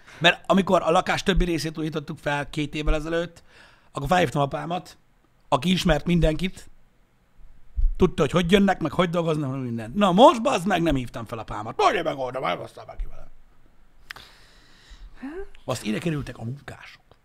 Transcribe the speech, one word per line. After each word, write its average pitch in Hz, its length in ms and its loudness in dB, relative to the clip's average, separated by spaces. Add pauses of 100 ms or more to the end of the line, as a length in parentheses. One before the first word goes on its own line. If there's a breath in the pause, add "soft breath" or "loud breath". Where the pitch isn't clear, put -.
(200)
Mert 170 320 2
amikor 185 300 4
a 160 100 0
lakás 180 320 0
többi 180 220 2
részét 160 320 -4
újítottuk 156 400 -6
fel 143 320 -4
két 147 260 -6
évvel 156 200 2
ezelőtt, 170 480 -4 (480 soft breath)
akkor 139 160 -8
felhívtam 160 340 2
apámat, 151 560 -6 (500)
aki 143 240 2
ismert 165 340 2
mindenkit, 165 640 0 (1300)
tudta, 180 240 2
hogy 143 100 2
hogy 170 200 2
jönnek, 196 280 4
meg 156 120 -4
hogy 180 180 0
dolgoznak, 160 420 -2
meg 135 100 -6
minden. 117 340 -8
Na 202 160 4
most, 240 300 8
bazd 220 260 0
meg, 185 140 0
nem 160 140 2
hívtam 123 300 -6
fel 117 140 -10
apámat. 107 380 -10
Majd 359 180 2
én 180 80 -4
megoldom, 131 380 -4
majd 165 180 -2
aztán - 280 -16
meg - 80 -16
ki - 140 -6
vele. - 180 -8 (2500 loud breath)
Azt 127 180 -6
ide 208 160 -4
kerültek 143 380 -6
a 113 60 -14
munkások. - 580 -14 (240)